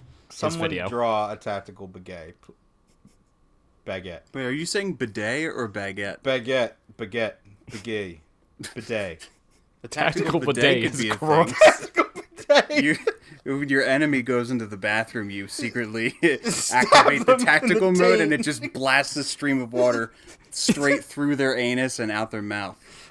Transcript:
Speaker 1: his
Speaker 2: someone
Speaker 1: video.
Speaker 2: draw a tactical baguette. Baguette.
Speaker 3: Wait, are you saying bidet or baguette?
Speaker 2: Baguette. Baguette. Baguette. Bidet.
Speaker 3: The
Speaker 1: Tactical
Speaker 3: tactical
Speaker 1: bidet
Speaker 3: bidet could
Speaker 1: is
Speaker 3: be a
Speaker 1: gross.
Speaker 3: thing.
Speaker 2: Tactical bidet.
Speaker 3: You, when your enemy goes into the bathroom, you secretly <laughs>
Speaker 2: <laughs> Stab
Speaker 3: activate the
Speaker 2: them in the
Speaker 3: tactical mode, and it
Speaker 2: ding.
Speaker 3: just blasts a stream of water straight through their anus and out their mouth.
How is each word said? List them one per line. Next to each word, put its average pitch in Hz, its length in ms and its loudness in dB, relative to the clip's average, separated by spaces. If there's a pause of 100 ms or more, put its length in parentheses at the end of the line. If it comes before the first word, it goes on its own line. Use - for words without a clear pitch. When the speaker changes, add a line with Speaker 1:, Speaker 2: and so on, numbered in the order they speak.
(300)
Speaker 1:
his - 80 -20
Speaker 2:
someone 165 320 -4
Speaker 1:
video. 90 200 -6
Speaker 2:
draw 110 420 -2
a 107 60 -10
tactical 98 500 -10
baguette. 92 460 -18 (1500)
Baguette. 92 360 -12 (120)
Speaker 3:
Wait, 135 120 -8
are 123 60 -2
you 151 140 -6
saying 196 300 -4
bidet 117 500 -4 (100)
or 120 140 -6
baguette? 98 540 -8
Speaker 2:
Baguette. 131 500 -2 (240)
Baguette. 110 380 -6 (360)
Baguette. 101 480 -8 (560)
Bidet. 107 540 -8 (520)
Speaker 3:
The - 60 -18
Speaker 1:
Tactical 156 520 -2
Speaker 3:
tactical - 20 -
Speaker 1:
bidet 127 140 0
Speaker 3:
bidet 123 280 4
could - 100 -2
Speaker 1:
is 117 80 -6
Speaker 3:
be 110 80 -2
a 104 60 0
Speaker 1:
gross. 156 360 4
Speaker 3:
thing. - 120 -8
Speaker 2:
Tactical - 500 6
bidet. 294 720 2
Speaker 3:
You, - 120 2 (500)
when 139 240 -4
your 135 160 4
enemy 139 360 2
goes 123 300 0
into 117 140 -2
the 104 100 -10
bathroom, 107 540 -2
you 98 180 -8
secretly 113 600 -4
<laughs> 147 300 0
Speaker 2:
<laughs> - 40 -14
Stab - 500 0
Speaker 3:
activate 269 260 6
the - 60 -4
Speaker 2:
them 254 100 6
in 247 40 0
the 247 60 0
Speaker 3:
tactical 190 480 4
mode, 180 260 6
and 151 140 2
it 147 40 2
Speaker 2:
ding. 226 60 -4
Speaker 3:
just - 300 -6
blasts 135 420 2
a 143 80 -4
stream 135 380 -2
of 117 100 -8
water 120 400 0 (400)
straight 143 540 0
through 143 320 -2
their 131 200 2
anus 123 420 -2
and 110 120 -4
out 107 200 -4
their 110 100 -6
mouth. 101 340 -6 (360)